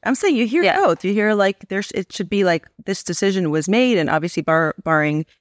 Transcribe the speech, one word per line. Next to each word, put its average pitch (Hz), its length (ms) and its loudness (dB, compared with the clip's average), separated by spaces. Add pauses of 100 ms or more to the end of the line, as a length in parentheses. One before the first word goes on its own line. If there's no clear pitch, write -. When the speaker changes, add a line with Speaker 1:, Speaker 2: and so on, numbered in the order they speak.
Speaker 1:
I'm 262 140 -2
saying 381 180 2
you 233 100 2
hear 285 200 0
Speaker 2:
Yeah. 370 140 2
Speaker 1:
both. 185 260 2
You 190 80 0
hear, 214 220 2
like, 202 340 0
there's, 196 240 -6
it - 200 -8
should 175 160 -6
be 202 140 0
like, 170 240 0 (180)
this - 200 -6
decision 190 480 -2
was 156 160 -2
made, 240 280 2
and 156 140 0
obviously 156 320 -4
bar-, 160 400 0
barring 151 420 0 (160)